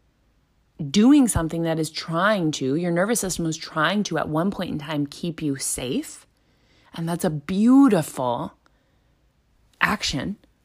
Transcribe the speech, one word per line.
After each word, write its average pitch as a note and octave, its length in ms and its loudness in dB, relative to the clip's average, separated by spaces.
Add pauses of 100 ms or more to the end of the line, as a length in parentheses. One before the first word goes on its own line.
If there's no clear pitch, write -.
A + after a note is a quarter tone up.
(920)
Doing B3 360 6
something E3 360 -2
that E3 140 0
is D#3 120 -2
trying F3 640 0
to, C#3 240 -2
your F3 140 -2
nervous F#3+ 300 0
system F3 240 -4
was D#3+ 140 -4
trying E3+ 460 -2
to E3 140 -4
at - 120 -2
one E3 200 0
point F#3+ 220 -6
in D3+ 80 -6
time D3 280 -4
keep E3 340 -10
you C#3 160 -2
safe. C#3+ 680 -6 (680)
And E3 160 -4
that's E3+ 160 -2
a F3 40 0
beautiful F#3 1200 4 (1300)
action - 560 -2 (280)